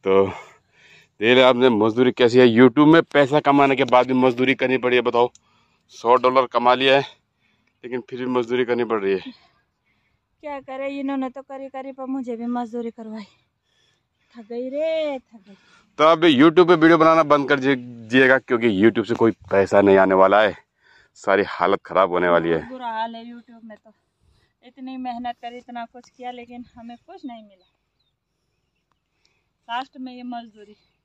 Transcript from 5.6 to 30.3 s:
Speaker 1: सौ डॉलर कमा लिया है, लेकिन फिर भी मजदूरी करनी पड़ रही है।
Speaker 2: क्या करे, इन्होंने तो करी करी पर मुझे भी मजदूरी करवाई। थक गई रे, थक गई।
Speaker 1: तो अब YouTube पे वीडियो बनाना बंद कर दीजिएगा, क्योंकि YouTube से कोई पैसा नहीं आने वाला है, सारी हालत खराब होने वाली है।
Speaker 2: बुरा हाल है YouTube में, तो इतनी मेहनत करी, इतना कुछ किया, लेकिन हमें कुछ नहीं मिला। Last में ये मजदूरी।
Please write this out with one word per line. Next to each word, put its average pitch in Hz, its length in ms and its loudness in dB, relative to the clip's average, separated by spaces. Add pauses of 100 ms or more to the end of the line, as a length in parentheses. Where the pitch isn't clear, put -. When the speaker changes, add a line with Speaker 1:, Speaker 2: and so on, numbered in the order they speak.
Speaker 1:
सौ 117 260 0
डॉलर 127 300 0
कमा 120 280 0
लिया 131 220 2
है, 139 100 -2 (800)
लेकिन 123 260 -12
फिर 123 100 -14
भी 127 60 -8
मजदूरी 123 400 -2
करनी 120 180 -4
पड़ 110 180 -4
रही 98 120 -2
है। 95 320 -10 (1000)
Speaker 2:
क्या 285 160 -12
करे, 269 280 -12 (120)
इन्होंने 269 300 -6
तो 262 120 -18
करी 269 260 -16
करी 269 240 -14
पर 262 140 -14
मुझे 254 300 -8
भी 233 100 -12
मजदूरी 240 460 -10
करवाई। 220 320 -18 (1120)
थक 233 140 -20
गई 247 200 -10
रे, 302 500 -6
थक - 180 -20 (100)
गई। 196 80 -20 (440)
Speaker 1:
तो 147 40 2
अब 160 180 4
YouTube 165 460 4
पे 175 80 4
वीडियो 165 220 4
बनाना 160 260 4
बंद 143 260 0
कर 143 100 0
दीजिएगा, 127 800 0
क्योंकि 120 320 -2 (120)
YouTube 107 260 2
से 117 80 -4
कोई 113 160 2 (200)
पैसा 98 300 2
नहीं 98 160 6
आने 95 180 2
वाला 95 260 4
है, 98 140 0 (600)
सारी 98 320 -2
हालत 92 380 -2
खराब 90 260 0
होने 87 180 -2
वाली 82 200 2
है। 80 200 -4
Speaker 2:
बुरा 254 180 -14
हाल 226 280 -10
है 226 100 -20
YouTube 240 380 -20
में, 214 140 -20
तो 214 160 -20 (680)
इतनी 262 340 -18
मेहनत 247 440 -10
करी, 240 160 -16
इतना 240 280 -16
कुछ - 240 -20
किया, 247 220 -16
लेकिन 240 340 -20 (100)
हमें 240 220 -20
कुछ 359 280 -20
नहीं 233 180 -18
मिला। 196 220 -20 (2000)
Last 254 300 -12
में 254 160 -16
ये 247 100 -20
मजदूरी। 214 520 -18 (300)